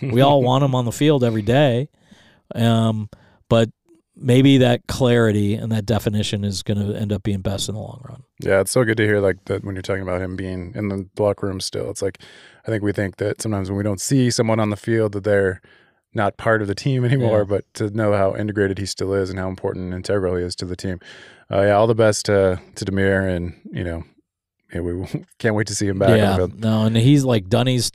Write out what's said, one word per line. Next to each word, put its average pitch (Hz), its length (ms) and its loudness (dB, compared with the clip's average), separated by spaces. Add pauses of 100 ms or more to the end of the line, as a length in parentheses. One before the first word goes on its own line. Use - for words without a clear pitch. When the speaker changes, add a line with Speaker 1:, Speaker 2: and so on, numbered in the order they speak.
Speaker 1:
We 127 200 2
all 139 220 6
Speaker 2:
<laughs> - 0 -
Speaker 1:
want 127 200 2
him 131 120 0
on 123 100 0
the 113 60 -2
field 143 320 2
every 110 180 0
day, 123 480 2 (680)
um, 113 540 2 (400)
but 113 200 4 (460)
maybe 135 440 6
that 120 280 2
clarity 110 680 2
and 110 160 -6
that 107 160 -2
definition 104 560 -2
is 98 180 -4
gonna 104 320 -4
end 104 180 -4
up 101 120 -4
being 98 180 -4
best 98 260 -4
in 101 80 -8
the 104 60 -10
long - 260 -16
run. - 160 -20 (200)
Speaker 2:
Yeah, 95 160 4
it's 98 120 0
so 127 120 2
good 110 140 0
to 107 80 4
hear, 104 140 4
like, 95 260 0
that 104 180 -4
when 101 120 -8
you're 95 60 -10
talking 95 220 -4
about 90 180 -4
him 92 140 -6
being 92 400 -8
in 101 140 -4
the 98 180 -6 (100)
locker 104 300 0
room 95 120 -6
still. - 300 -8
It's 104 140 -10
like, 95 160 -6 (480)
I - 20 -6
think 107 140 -2
we 101 80 0
think 95 260 -4
that 104 240 -4
sometimes 98 300 -4
when 98 60 -4
we 101 60 -2
don't 101 180 -2
see 127 280 2
someone 113 300 0
on 107 100 0
the 104 80 -2
field 110 360 -2
that 98 100 -6
they're 98 380 0 (520)
not 101 240 -2
part 110 240 0
of 101 60 -6
the 98 80 -2
team 127 300 -2
<laughs> - 0 -
anymore, 120 340 2
Speaker 1:
Yeah. 104 60 2
Speaker 2:
but 98 300 -4
to 107 160 -4
know 104 220 0
how 98 220 2
integrated 101 440 -2
he 98 60 -6
still 95 280 -4
is 95 160 0
and 95 100 -6
how 92 80 -4
important 95 380 -6
and 90 80 -6
integral 92 420 -2
he 90 80 -2
is 90 140 -8
to 95 80 -8
the 90 100 -8
team. 92 240 -6 (500)
Uh, 98 120 0
yeah, 101 120 4
all 107 140 4
the 117 80 4
best 107 300 2
to, 95 340 2 (160)
to - 100 -10
Demir, 95 480 0
and, 87 200 -6 (180)
you 113 120 -8
know, 82 200 -8 (720)
yeah, 85 80 -6
we 87 240 -6 (240)
<laughs> - 100 -20
can't 110 160 0
wait 104 120 0
to 101 80 -6
see 104 120 -2
him 98 120 -2
back 98 100 2
on - 40 8
the 110 60 6
Speaker 1:
Yeah, 98 160 2
Speaker 2:
field. 92 240 -2
Speaker 1:
no, 110 240 0
and 113 140 2
he's, 135 260 6
like, 113 240 0
Dunny's 120 480 0